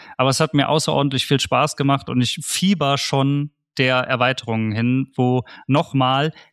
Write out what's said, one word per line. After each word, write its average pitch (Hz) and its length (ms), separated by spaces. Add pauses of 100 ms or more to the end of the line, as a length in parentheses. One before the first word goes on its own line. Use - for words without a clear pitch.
(160)
aber 131 140
es 135 100
hat - 140
mir 143 140
außerordentlich 139 580
viel 139 120
Spaß 135 380
gemacht 139 320
und 127 120
ich 123 220
fieber 151 560
schon 143 540 (260)
der 127 200
Erweiterung 120 720
hin, 123 420
wo 127 300 (240)
nochmal 139 640 (200)